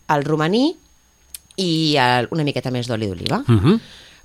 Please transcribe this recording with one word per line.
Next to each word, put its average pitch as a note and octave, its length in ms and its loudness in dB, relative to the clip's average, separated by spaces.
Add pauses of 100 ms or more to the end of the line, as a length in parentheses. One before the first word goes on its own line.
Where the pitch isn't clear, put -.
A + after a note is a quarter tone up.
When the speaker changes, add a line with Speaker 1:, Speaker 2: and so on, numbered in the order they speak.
Speaker 1:
el D3 160 0
romaní F3 500 0 (840)
i D#3+ 400 0
el, B2 340 2
una D#3+ 140 -2
miqueta C3 260 -4
més B2 160 -4
d'oli A2 220 -4
d'oliva. F#2+ 380 -4
Speaker 2:
Mhm. B2 320 4 (460)